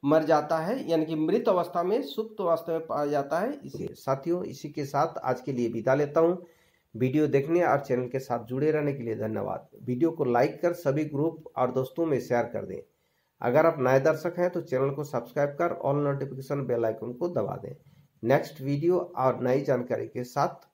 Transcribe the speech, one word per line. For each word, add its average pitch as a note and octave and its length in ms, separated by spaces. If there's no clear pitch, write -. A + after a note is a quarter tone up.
मर D#3 180
जाता D3+ 340
है, E3 320
यानी D#3+ 160
कि D#3+ 100
मृत F3+ 340
अवस्था F3 340
में, G#3 180
सुप्त - 400
अवस्था E3+ 300
में D#3+ 160
पाया D3 180
जाता C#3+ 340
है। C#4 260
इसी, C#3+ 260
साथियों, E3+ 520
इसी - 260
के C#3+ 160
साथ D3 320
आज B2 240
के D3 100
लिए A#2+ 180
विदा A2+ 240
लेता D3 260
हूँ। F3 260
वीडियो B2+ 320
देखने D#3 360
और D3 160
चैनल B2 280
के C3 120
साथ A#2 260
जुड़े C#3 260
रहने D3 220
के A#2+ 100
लिए A2+ 120
धन्यवाद। G#2 520
वीडियो B2 280
को D3+ 140
लाइक A#2+ 360
कर E3+ 120
सभी D3+ 320
ग्रुप D3 520
और B2 140
दोस्तों C3 340
में C#3+ 140
शेयर A#2+ 240
कर G#2+ 220
दें। F#2+ 160
अगर C3+ 240
आप D#3+ 140
नए C3 200
दर्शक D#3 380
हैं F3+ 120
तो F3 120
चैनल C3 280
को C#3+ 140
सब्सक्राइब C#3+ 460
कर E3 220
ऑल C#3+ 240
नोटिफिकेशन C#3 680
बेल A#2 200
आइकन A2 280
को F3 140
दबा B2+ 280
दें। - 200
नेक्स्ट C#3 380
वीडियो C#3+ 560
और B2+ 220
नई B2+ 220
जानकारी B2 460
के B2 160
साथ D#3 500